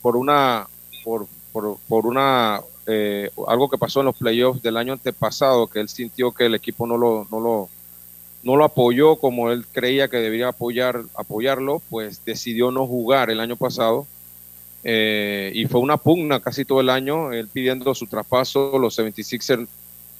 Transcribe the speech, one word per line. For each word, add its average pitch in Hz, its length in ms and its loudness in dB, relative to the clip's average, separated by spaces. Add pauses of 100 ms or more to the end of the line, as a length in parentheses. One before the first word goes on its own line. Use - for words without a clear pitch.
por 120 140 2
una, 127 520 2 (360)
por, 113 240 -6 (240)
por, 104 260 -6 (100)
por 113 180 2
una, 123 560 2 (240)
eh, 104 440 -2 (180)
algo 127 220 2
que 131 80 -2
pasó 120 240 -2
en 135 60 2
los 127 100 -2
playoffs 123 440 0
del 113 160 -2
año 123 160 -2
antepasado, 123 760 0
que - 120 -6
él 107 100 -4
sintió 123 420 -2
que 120 140 0
el 113 100 2
equipo 117 300 -6
no 117 120 0
lo, 113 340 2
no 110 80 -4
lo, 113 300 -2 (720)
no 127 120 2
lo 147 80 6
apoyó 139 520 4
como 120 360 0
él 120 200 -4
creía 135 360 0
que 127 100 -4
debía 113 320 0
apoyar, 120 520 -2 (140)
apoyarlo, 131 760 -2
pues 107 360 -8
decidió 117 460 0
no 131 140 0
jugar 123 440 2
el 110 100 -2
año 117 160 -6
pasado. 123 500 -2 (760)
Eh, 104 720 -2
y 113 100 -2
fue 127 160 2
una 147 160 2
pugna 151 420 2
casi 131 240 -6
todo 135 160 2
el 127 100 4
año, 135 440 -2
él 113 180 -6
pidiendo 131 420 -2
su 120 120 -10
traspaso, 131 720 0
los 117 160 0
seventy-sixers, 113 720 -2 (520)